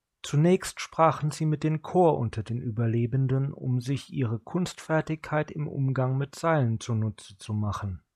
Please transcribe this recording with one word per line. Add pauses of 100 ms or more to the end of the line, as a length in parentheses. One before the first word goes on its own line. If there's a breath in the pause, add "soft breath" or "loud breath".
(220)
Zunächst
sprachen
sie
mit
den
Chor
unter
den
Überlebenden,
um
sich
ihre
Kunstfertigkeit
im
Umgang
mit
Seilen
zunutze
zu
machen. (120)